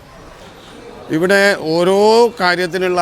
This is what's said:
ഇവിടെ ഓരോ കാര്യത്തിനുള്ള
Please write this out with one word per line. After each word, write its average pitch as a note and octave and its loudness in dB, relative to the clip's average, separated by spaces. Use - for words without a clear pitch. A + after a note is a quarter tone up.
ഇവിടെ F#3 2
ഓരോ F3+ 2
കാര്യത്തിനുള്ള F3+ -2